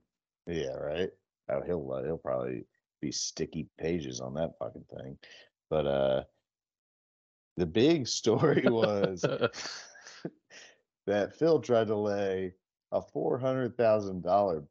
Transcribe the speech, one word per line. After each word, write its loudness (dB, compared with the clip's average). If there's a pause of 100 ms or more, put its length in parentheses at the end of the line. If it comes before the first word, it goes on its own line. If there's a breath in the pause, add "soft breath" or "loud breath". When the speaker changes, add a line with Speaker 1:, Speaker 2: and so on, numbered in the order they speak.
(460)
Speaker 1:
Yeah, -4
right? -2 (400)
Oh, 0
he'll, -4
uh, -4
he'll -4
probably -4 (380)
be -4
sticky -6 (120)
pages -4
on -8
that -2
fucking -10 (100)
thing. -14 (540 loud breath)
But, 2
uh, 2 (1300)
the 2
big 4
story 2
<laughs> 6
was 0
Speaker 2:
<laughs> -8
Speaker 1:
that 0
Phil 4
tried 2
to 0
lay -2 (380)
a 0
four -4
hundred -2
thousand 2
dollar 2